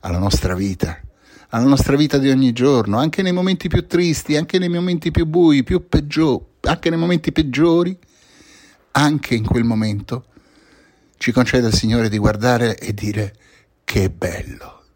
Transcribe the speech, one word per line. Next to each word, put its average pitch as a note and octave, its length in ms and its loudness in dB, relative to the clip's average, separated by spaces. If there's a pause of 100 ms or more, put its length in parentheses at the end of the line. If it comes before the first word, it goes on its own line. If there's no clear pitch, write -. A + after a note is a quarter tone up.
alla F2 160 -4
nostra F#2+ 360 -2
vita, F#2 480 -6 (500)
alla A#2 140 0
nostra C#3 300 4
vita C#3+ 220 2
di C#3 120 2
ogni C3 220 4
giorno, A#2 460 2
anche D#3 240 -2
nei F#3 100 0
momenti F3+ 380 -2
più F3 180 0
tristi, E3+ 480 0
anche E3+ 240 0
nei F3+ 100 -2
momenti E3+ 420 -2
più E3+ 160 2
bui, D#3 360 4
più F3 240 -2
peggio-, D3 720 -2
anche E3 300 -2
nei E3 100 -2
momenti E3+ 320 0
peggiori, E3 680 2 (960)
anche D3 420 0
in A2 120 -2
quel A#2 180 0
momento A2 640 -2 (1000)
ci A#2+ 80 0
concede B2 360 2
il A2 60 0
Signore A2+ 360 0
di G#2+ 80 -2
guardare A2 600 0
e - 160 -8
dire: G#2 400 -6 (520)
"Che F#2+ 240 0
bello - 760 -10 (120)